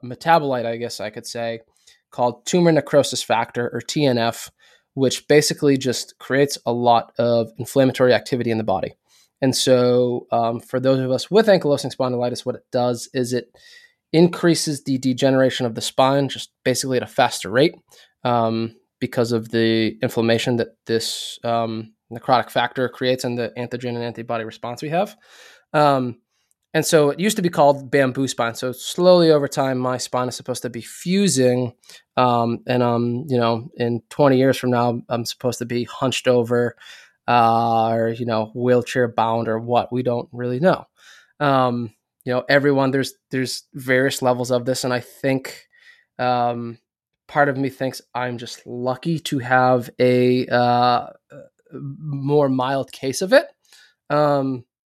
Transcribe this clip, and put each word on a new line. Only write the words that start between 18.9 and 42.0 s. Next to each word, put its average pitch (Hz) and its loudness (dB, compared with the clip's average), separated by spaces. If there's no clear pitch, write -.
because 120 -2
of 113 -2
the 113 0
inflammation 117 0
that - -4
this, - -6
um, 113 -4
necrotic 120 0
factor 123 -2
creates 127 -2
and 120 -4
the 117 -6
antigen 120 -8
and 117 -6
antibody 117 -8
response 117 -12
we 151 -8
have. 190 -4
Um, 139 2
and 156 0
so 147 4
it 139 -6
used 214 0
to 202 -2
be 175 0
called 143 2
bamboo 135 0
spine. 117 -4
So 127 -6
slowly 180 4
over 143 4
time, 135 -2
my 127 -2
spine 123 -4
is 120 -8
supposed 123 -8
to 123 -6
be 117 -10
fusing. 131 0
Um, 117 2
and, 123 0
um, 120 -2
you 127 0
know, 117 0
in 120 -4
twenty 139 2
years 131 2
from 127 -4
now, 120 0
I'm 117 -4
supposed - -6
to 120 -8
be 120 -6
hunched - -4
over, 120 0
uh, 117 2
or, 113 0
you 117 -6
know, 110 -2
wheelchair 123 0
bound 113 0
or 113 -2
what. 120 0
We 127 -4
don't 120 -4
really 123 -6
know. 170 0
Um, 127 0